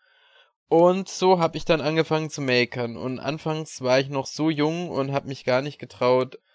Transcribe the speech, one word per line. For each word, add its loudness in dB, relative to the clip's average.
Und 4
so 2
hab 0
ich -8
dann 2
angefangen 0
zu -10
makern. 0
Und -8
anfangs -8
war 4
ich -4
noch -4
so -2
jung 0
und -2
hab -2
mich -12
gar 2
nicht -10
getraut, 0